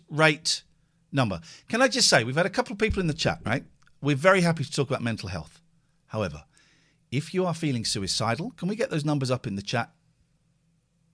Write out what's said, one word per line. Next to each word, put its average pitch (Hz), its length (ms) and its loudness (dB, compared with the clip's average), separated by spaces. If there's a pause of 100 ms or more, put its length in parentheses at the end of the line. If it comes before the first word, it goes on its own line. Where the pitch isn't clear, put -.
rate 156 540 2 (480)
number. 107 280 2 (300)
Can 233 120 0
I 269 60 8
just 262 220 2
say, 127 140 6
we've 127 120 -4
had 170 100 2
a 190 40 -2
couple 247 240 -2
of 202 60 -8
people 220 200 0
in 202 80 0
the 147 60 0
chat, 104 320 -2
right? 110 180 -2 (380)
We're 143 140 2
very 185 260 6
happy 165 240 0
to - 60 -10
talk 135 180 -2
about 120 120 -2
mental 110 280 -4
health. - 320 -10 (460)
However, 90 360 -4 (680)
if 131 220 -4
you 185 120 0
are 175 80 -2
feeling 139 320 -2
suicidal, 117 680 -2
can - 160 -6
we 214 80 -2
get 220 140 -2
those 151 160 -2
numbers 139 260 0
up 123 160 -2
in 101 80 -6
the 98 60 -6
chat? 117 280 -4 (1200)